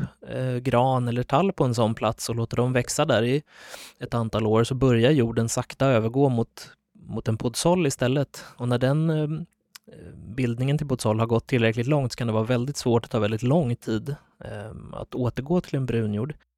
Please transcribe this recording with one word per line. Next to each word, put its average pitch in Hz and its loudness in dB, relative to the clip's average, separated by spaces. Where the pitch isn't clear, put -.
eh, 127 -4
gran 123 2
eller 120 -2
tall 180 2
på - 0
en 123 0
sån 113 2
plats - -2
och 113 -2
låta 117 -4
dem 127 0
växa 127 0
där 117 2
i 135 0
ett - -10
antal 113 0
år 110 4
så 131 -2
börjar 123 6
jorden 117 2
sakta - -2
övergå 127 4
mot, - -4
mot - -10
en 113 0
podsol 165 2
istället. 131 -2
Och 123 -4
när 123 2
den, 143 2
eh, 156 0
bildningen 127 0
till 151 -4
podsol 113 0
har 113 2
gått 117 0
tillräckligt 117 2
långt 139 0
så - -14
kan 120 -4
det 110 -2
vara 110 2
väldigt 123 -2
svårt 117 2
att - -14
ta 120 0
väldigt 107 -2
lång 127 2
tid, 113 -4
eh, 107 -12
att - -12
återgå 131 -2
till - -8
en 135 0
brunjord. 113 -2